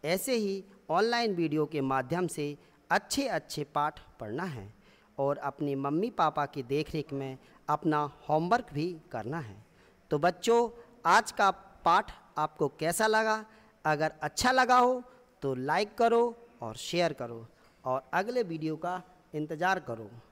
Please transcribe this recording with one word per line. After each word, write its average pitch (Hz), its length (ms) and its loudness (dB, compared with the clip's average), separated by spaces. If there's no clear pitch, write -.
ऐसे 190 320 0
ही 196 280 -2
ऑनलाइन 226 460 2
वीडियो 156 300 0
के 147 180 -4
माध्यम 135 440 0
से 147 300 -6
अच्छे 254 380 0
अच्छे 156 380 -4
पाठ 151 340 -2
पढ़ना 117 260 -6
है 110 280 -10
और 139 220 0
अपने 143 380 -4
मम्मी 151 340 0
पापा 156 340 0
की 139 200 -8
देखरेख 147 480 -4
में 135 240 -8
अपना 151 300 2
होमवर्क 175 440 0
भी 165 220 -4
करना 123 280 -6
है। 107 160 -12
तो 147 80 2
बच्चों, 226 500 2
आज 196 260 6
का 202 200 4
पाठ 180 260 4
आपको 151 320 0
कैसा 170 380 -2
लगा? 220 360 2
अगर 156 360 2
अच्छा 196 300 0
लगा 254 260 6
हो 247 260 4
तो 139 120 0
लाइक 160 420 -2
करो 233 380 4
और 110 160 -8
शेयर 170 360 -2
करो 117 320 -12
और 131 300 -2
अगले 226 320 0
वीडियो 156 320 -4
का 180 240 -6
इंतज़ार 160 480 -2
करो। 113 280 -10